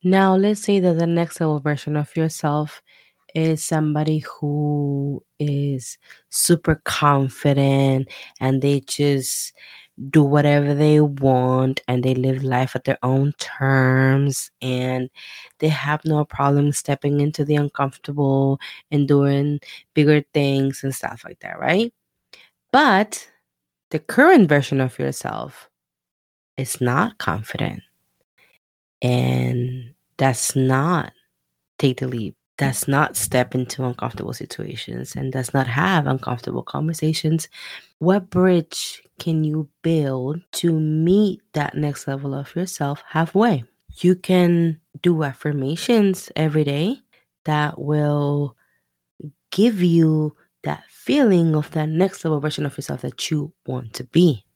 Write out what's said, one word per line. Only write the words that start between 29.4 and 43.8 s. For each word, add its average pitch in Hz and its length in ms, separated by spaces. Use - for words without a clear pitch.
does - 380
not 139 560
take 131 220
the 131 80
leap, 120 300
does 135 300
not 139 300
step - 360
into 127 300
uncomfortable 120 500
situations, - 800
and 135 180
does 131 200
not 131 140
have 151 400
uncomfortable 127 560
conversations. 156 840
What 185 300
bridge 180 760
can 160 240
you 151 240
build 147 600
to 165 260
meet 165 640
that 143 220
next 147 320
level 139 260
of 139 220
yourself 151 520
halfway? 165 580